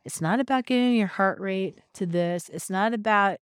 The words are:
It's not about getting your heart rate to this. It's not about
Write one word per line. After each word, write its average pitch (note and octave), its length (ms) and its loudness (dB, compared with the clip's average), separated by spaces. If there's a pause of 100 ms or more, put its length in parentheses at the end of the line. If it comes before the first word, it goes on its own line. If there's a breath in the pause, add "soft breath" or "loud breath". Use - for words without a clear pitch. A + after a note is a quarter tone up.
It's - 160 -10
not F3+ 200 0
about C4 260 0
getting B3 300 4
your G#3+ 100 4
heart F#3+ 320 0
rate F#3+ 400 -4 (160)
to G3 100 -6
this. F3 440 -2
It's - 200 -10
not G3 240 0
about G#3 560 2